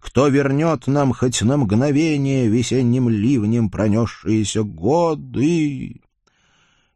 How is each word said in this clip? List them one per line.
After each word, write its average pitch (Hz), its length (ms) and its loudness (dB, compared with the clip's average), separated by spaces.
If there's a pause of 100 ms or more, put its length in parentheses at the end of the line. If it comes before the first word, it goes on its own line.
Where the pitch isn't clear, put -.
Кто - 260 0
вернёт 143 600 0
нам 135 260 2
хоть - 300 -2
на 123 120 2
мгновение 135 920 0
весенним 123 580 0
ливнем 113 640 0
пронёсшиеся 107 920 -2
годы? 143 1400 -2 (960)